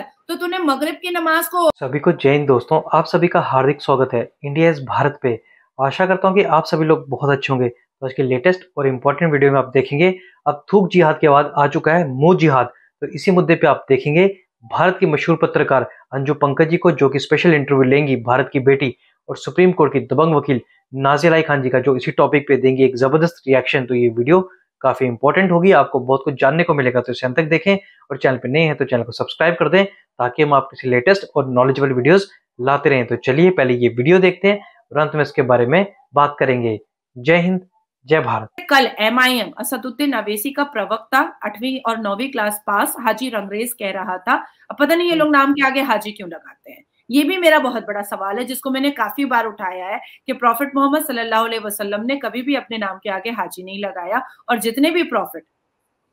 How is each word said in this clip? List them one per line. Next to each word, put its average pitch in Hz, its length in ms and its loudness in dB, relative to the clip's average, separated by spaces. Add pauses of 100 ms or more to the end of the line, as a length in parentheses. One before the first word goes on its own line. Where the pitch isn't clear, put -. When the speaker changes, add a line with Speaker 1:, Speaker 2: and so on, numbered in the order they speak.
(280)
Speaker 1:
तो 330 60 -8
तूने 349 240 -6
मगरिब 302 360 -2
की 359 160 -10
नमाज 330 380 -2
को 349 220 0
Speaker 2:
सभी 139 280 -4
को 170 140 2
जय 139 180 0
हिंद 143 160 2
दोस्तों, 139 360 2 (100)
आप 165 120 4
सभी 175 240 0
का 175 120 0
हार्दिक 135 420 0
स्वागत 135 320 0
है 117 180 -4 (120)
इंडिया 160 260 2
इज 143 140 -4
भारत 135 380 -2
पे। 117 200 -2 (380)
आशा 135 260 0
करता 185 220 0
हूँ 185 80 0
कि 202 60 4
आप 160 220 2
सभी 160 200 0
लोग 151 240 2
बहुत 139 220 -2
अच्छे 139 220 0
होंगे। 127 160 0
तो - 380 -12
आज 127 60 -8
के 151 100 -2
लेटेस्ट 131 380 0 (160)
और 139 120 0
इंपॉर्टेंट 143 440 0
वीडियो 139 200 4
में 139 60 2
आप 127 160 -2
देखेंगे, 160 460 0 (260)
अब 147 260 -4
थूक 190 200 4
जिहाद 156 280 4
के 156 80 4
बाद 147 280 4
आ 143 100 4
चुका 151 260 0
है 170 160 2
मुंह 151 300 2
जिहाद। 135 280 4 (340)
तो 147 60 -6
इसी 156 240 -4
मुद्दे 170 240 2
पे 165 120 2
आप 135 220 2
देखेंगे 147 380 2 (380)
भारत 170 360 0
के 185 60 2
मशहूर 156 360 0
पत्रकार 143 400 2 (300)
अंजू 139 220 -4
पंकज 143 340 0
जी 170 80 0
को, 175 140 2
जो 139 180 2
कि 139 100 -2
स्पेशल 156 360 2
इंटरव्यू 139 280 2
लेंगी 135 340 2
भारत 123 360 0
की 143 80 -2
बेटी 135 360 0 (320)
और 143 80 -10
सुप्रीम 175 360 2
कोर्ट 151 200 2
की 139 80 0
दबंग 151 340 0
वकील 143 260 0 (340)
नाज़िया 143 380 2
अली 160 100 4
खान 143 200 0
जी 127 60 -2
का, 127 120 2
जो 131 160 2
इसी 127 140 -4
टॉपिक 143 380 0
पे 139 80 4
देंगी 131 280 2
एक 127 120 2
जबरदस्त 151 520 0
रिएक्शन। 131 380 0
तो 127 80 -2
ये 120 140 2
वीडियो 147 420 0 (300)
काफी 131 240 0
इंपॉर्टेंट 143 460 0
होगी, 175 220 4
आपको 139 280 2
बहुत 131 240 0
कुछ 147 100 -4
जानने 147 300 2
को 165 100 0
मिलेगा, 127 260 0
तो 123 120 -4
इसे 127 140 -6
अंत 123 100 -6
तक 170 60 2
देखें 160 340 0 (340)
और 139 60 -6
चैनल 135 200 0
पे 123 120 -8
नए 143 120 0
हैं 151 160 0
तो 139 80 -4
चैनल 120 180 -2
को 117 100 -10
सब्सक्राइब - 420 -2
कर 165 140 0
दें, 190 180 4
ताकि - 560 -6
हम 147 120 2
आपके - 340 -2
लिए 123 80 2
लेटेस्ट 196 300 2 (100)
और 131 120 0
नॉलेजेबल 135 440 2
वीडियोज 151 340 4 (340)
लाते 139 280 0
रहें। 127 180 2
तो 120 100 -4
चलिए 156 340 2
पहले 131 240 2
ये 120 140 2
वीडियो 127 300 2
देखते 185 300 2
हैं 202 180 -2 (260)
और 143 60 -2
अंत 147 160 0
में 151 80 2
इसके 147 200 -2
बारे 123 240 2
में 190 260 0 (220)
बात 143 240 2
करेंगे। 120 420 -2 (380)
जय 151 180 2
हिंद, 180 300 -2 (400)
जय 156 140 2
भारत। 113 280 -4 (220)
Speaker 1:
कल 262 280 2
एमआईएम 240 600 0
असदुद्दीन 254 540 -6
अवैसी 214 380 -6
का 285 140 -4
प्रवक्ता 247 800 -4
आठवीं 240 420 -8
और 226 120 -2
नौवीं 220 320 -6
क्लास 214 360 -6
पास 208 340 -2
हाजी 240 280 -2
रंगरेज 208 440 -8
कह 202 180 -8
रहा 185 280 -8
था, 262 280 -4 (240)
अब 214 80 -16
पता 294 160 2
नहीं 349 140 0
ये 330 60 0
लोग 302 160 2
नाम 277 220 4
के 277 140 0
आगे 269 140 -2
हाजी 214 320 -4
क्यों 190 180 -16
लगाते - 420 -20
हैं, - 120 -20 (260)
ये 285 120 2
भी 370 160 -4
मेरा 311 200 4
बहुत 240 240 -4
बड़ा 202 200 -8
सवाल 202 360 -8
है, 254 60 -6
जिसको 262 260 -8
मैंने 269 200 -2
काफी 247 340 -4
बार 233 220 -2
उठाया 185 400 -10
है 220 140 -8 (260)
कि 269 60 -4
प्रॉफिट 247 440 -2
मोहम्मद 277 280 0
सल्लल्लाहु 226 400 -2
अलैहि 226 200 -6
वसल्लम 208 360 -6
ने 262 160 -4
कभी 240 260 -8
भी 277 120 -4
अपने 233 240 -6
नाम 190 200 -8
के 208 120 -10
आगे 190 200 -6
हाजी 180 320 -8
नहीं 196 220 -10
लगाया 185 420 -6 (220)
और 233 100 -2
जितने 233 320 -2
भी 339 120 0
प्रॉफिट 214 420 -6 (680)